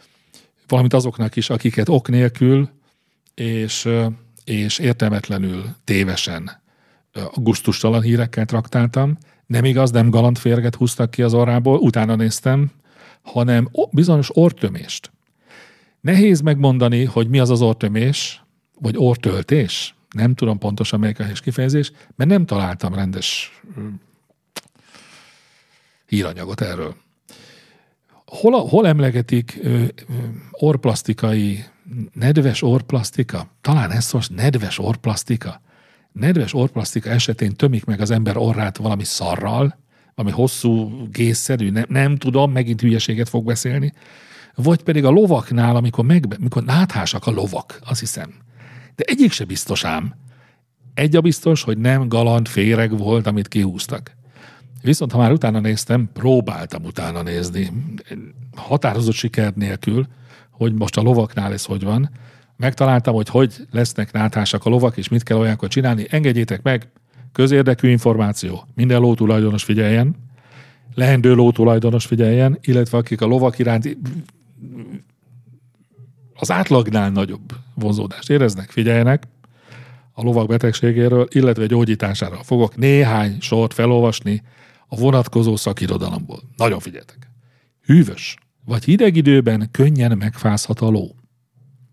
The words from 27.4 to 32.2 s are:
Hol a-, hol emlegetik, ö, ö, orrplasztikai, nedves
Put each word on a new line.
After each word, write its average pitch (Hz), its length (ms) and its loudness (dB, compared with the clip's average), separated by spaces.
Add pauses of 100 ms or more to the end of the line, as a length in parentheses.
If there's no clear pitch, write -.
Hol 233 240 2
a-, 226 140 0
hol 202 180 4
emlegetik, 123 760 0
ö, - 60 -4
ö, 120 180 0 (640)
orrplasztikai, 110 1120 -2 (480)
nedves 135 500 2